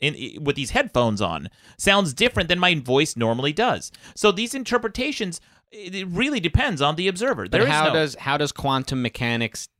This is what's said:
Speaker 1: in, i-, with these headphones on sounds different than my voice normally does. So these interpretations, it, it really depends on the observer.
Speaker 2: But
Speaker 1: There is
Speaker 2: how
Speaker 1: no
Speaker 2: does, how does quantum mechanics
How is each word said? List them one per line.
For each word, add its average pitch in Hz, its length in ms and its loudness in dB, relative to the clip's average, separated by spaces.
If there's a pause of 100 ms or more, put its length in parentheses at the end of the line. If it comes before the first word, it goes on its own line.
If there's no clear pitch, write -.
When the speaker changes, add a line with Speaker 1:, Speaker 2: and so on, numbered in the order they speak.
Speaker 1:
in, 147 140 0
i-, - 280 -12
with 143 140 0
these 135 140 -4
headphones 123 500 0
on 82 300 -4 (280)
sounds 196 360 4
different 202 340 2
than 175 100 2
my 180 160 4
voice 139 420 2
normally 117 360 0
does. 190 400 -2 (240)
So 208 160 4
these 226 220 -4
interpretations, 240 880 -4 (280)
it, 202 240 -16
it 196 140 -6
really 240 320 0
depends 214 400 0
on 147 160 2
the 180 120 -2
observer. 196 340 -2
Speaker 2:
But - 80 -8
Speaker 1:
There - 140 4
is - 40 4
Speaker 2:
how 156 200 4
Speaker 1:
no - 40 2
Speaker 2:
does, 156 220 0
how 139 240 -2
does 147 120 0
quantum 131 520 -2
mechanics 117 680 -2 (120)